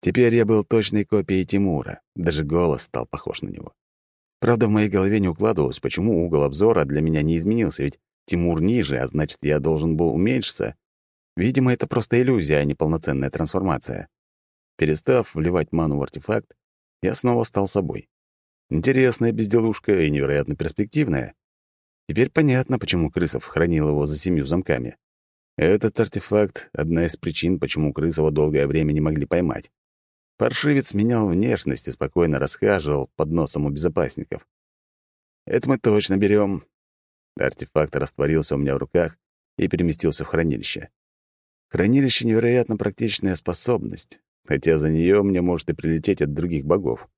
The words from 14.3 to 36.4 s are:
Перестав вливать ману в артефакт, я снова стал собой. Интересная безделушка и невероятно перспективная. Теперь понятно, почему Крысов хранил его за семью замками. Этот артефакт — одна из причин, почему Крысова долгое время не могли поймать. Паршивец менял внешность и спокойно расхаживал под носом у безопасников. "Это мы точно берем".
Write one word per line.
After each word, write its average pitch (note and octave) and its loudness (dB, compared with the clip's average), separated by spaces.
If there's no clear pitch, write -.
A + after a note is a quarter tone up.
Перестав E2 0
вливать D#2+ 0
ману D#2+ 0
в C#2 -2
артефакт, G#2 -6
я F#2 0
снова A#2+ 2
стал G2 0
собой. - -2
Интересная A#2+ 2
безделушка G#2+ 2
и D#2 2
невероятно C#2+ 0
перспективная. E2 -2
Теперь A#2 2
понятно, C3 2
почему E2+ 0
Крысов - -2
хранил D#2+ 2
его D2 0
за D2+ -4
семью E2 0
замками. C#2+ -2
Этот G#2 2
артефакт — G#2 -2
одна E2 0
из E2 -4
причин, E2+ -2
почему D2+ -2
Крысова D#2 0
долгое D2+ 2
время D2+ 0
не D2+ 0
могли D#2 0
поймать. E2 -2
Паршивец C3+ 0
менял A2 2
внешность F#2 -2
и D2 -8
спокойно D2+ 0
расхаживал D2 0
под D#2 -2
носом D2+ -2
у D2 0
безопасников. D2+ -4
"Это - -2
мы C3 0
точно G#2 2
берем". G2+ 2